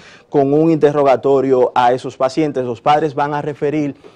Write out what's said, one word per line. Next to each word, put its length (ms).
con 240
un 180
interrogatorio 1040
a 180
esos 240
pacientes. 480
Los 160
padres 340
van 180
a 100
referir 540